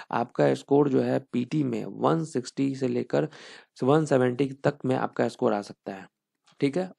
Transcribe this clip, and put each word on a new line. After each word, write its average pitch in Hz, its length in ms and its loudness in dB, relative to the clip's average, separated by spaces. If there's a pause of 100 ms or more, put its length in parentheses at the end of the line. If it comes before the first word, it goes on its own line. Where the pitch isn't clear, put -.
(100)
आपका 135 440 0
स्कोर 143 340 2
जो 131 120 4
है 127 180 0 (140)
पीटी 127 320 -2
में 113 200 -4
वन 123 400 0
सिक्सटी 139 500 -4
से 131 140 -2
लेकर 123 400 -2 (540)
वन 151 220 4
सेवेंटी 131 420 2 (180)
तक 143 200 0
में 127 120 0
आपका 117 320 -2
स्कोर 117 240 0
आ 104 100 -2
सकता - 300 -14
है, 95 140 -14 (540)
ठीक 139 160 0
है? 185 220 -2